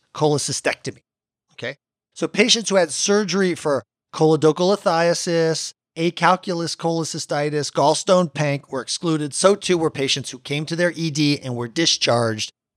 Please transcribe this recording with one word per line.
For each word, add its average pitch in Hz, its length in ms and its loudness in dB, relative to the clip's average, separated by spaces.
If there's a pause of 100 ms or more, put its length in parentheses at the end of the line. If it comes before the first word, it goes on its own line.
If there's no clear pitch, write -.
(140)
cholecystectomy. 143 920 -2 (500)
Okay. 127 240 -10 (360)
So - 140 -4
patients 220 420 0
who 196 60 0
had 170 160 2
surgery 190 640 0
for 139 280 -2 (300)
choledocholithiasis, 165 1600 2 (240)
acalculous 170 800 0
cholecystitis, 151 960 -4
gallstone 160 640 2
pank 143 380 -2
were 131 100 -6
excluded. 151 520 -4
So 196 220 4
too 180 220 0
were 160 120 0
patients 135 420 -4
who 123 80 -14
came 147 260 -6
to 170 100 -8
their 175 160 0
E 165 180 -4
D 147 300 2
and 127 160 -8
were 120 120 -6
discharged 117 840 0 (260)